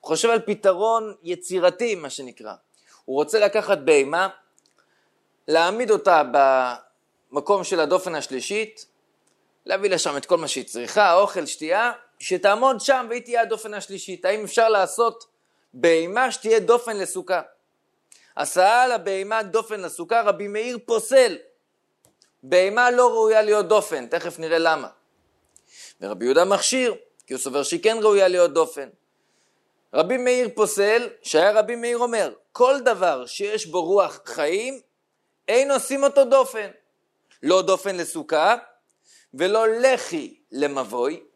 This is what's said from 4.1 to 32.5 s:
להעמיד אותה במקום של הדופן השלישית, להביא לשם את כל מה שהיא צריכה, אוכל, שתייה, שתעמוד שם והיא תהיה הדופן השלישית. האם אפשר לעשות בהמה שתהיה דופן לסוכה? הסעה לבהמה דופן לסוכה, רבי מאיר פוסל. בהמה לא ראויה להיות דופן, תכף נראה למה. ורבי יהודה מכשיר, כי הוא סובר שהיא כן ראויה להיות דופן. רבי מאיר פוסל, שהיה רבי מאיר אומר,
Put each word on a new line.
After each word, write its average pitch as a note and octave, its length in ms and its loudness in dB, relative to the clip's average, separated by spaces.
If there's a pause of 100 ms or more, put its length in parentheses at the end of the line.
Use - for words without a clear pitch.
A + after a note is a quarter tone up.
להעמיד F#3 440 2
אותה F3 300 4 (1080)
במקום F3 320 -2
של E3+ 160 -2
הדופן F3 360 -2
השלישית, G3+ 680 -8 (800)
להביא G3 240 -2
לשם D#3 280 -2
את C#3 80 -10
כל F3 120 2
מה D#3+ 100 -4
שהיא C3 180 -8
צריכה, E3+ 480 0
אוכל, F#3 320 2
שתייה, F#3+ 460 -2 (280)
שתעמוד G#3 600 0
שם B3+ 300 0
והיא A#3+ 120 -6
תהיה A#3 200 -2
הדופן A3 320 -6
השלישית. F#3+ 520 -12
האם G#3+ 180 0
אפשר A3+ 260 2
לעשות A3 560 0 (480)
בהמה E3+ 580 2
שתהיה A3 280 0
דופן A3+ 380 0
לסוכה? F#3 440 -4 (960)
הסעה G#3+ 500 2
לבהמה G3+ 560 -4
דופן G#3+ 380 -6
לסוכה, F3 400 -4
רבי G3+ 260 0
מאיר A3+ 380 -6
פוסל. A3+ 520 2 (1080)
בהמה G3 480 2
לא B3 220 4
ראויה A3 280 4
להיות G#3 260 2
דופן, D#3+ 400 0
תכף D#3+ 320 -6
נראה D#3+ 180 -2
למה. D#3+ 300 0 (1120)
ורבי G2 240 -8
יהודה D3+ 200 4
מכשיר, G3+ 500 -2 (320)
כי C3+ 60 -10
הוא B2+ 60 -10
סובר D#3 240 -4
שהיא E3+ 200 -6
כן A3+ 180 0
ראויה G3+ 260 4
להיות F3 260 2
דופן. D3+ 360 -2 (1040)
רבי B3+ 240 0
מאיר B3 380 0
פוסל, G#3+ 540 0 (120)
שהיה G3 380 2
רבי G#3+ 160 -2
מאיר A#3 220 -6
אומר, A3+ 360 -2 (180)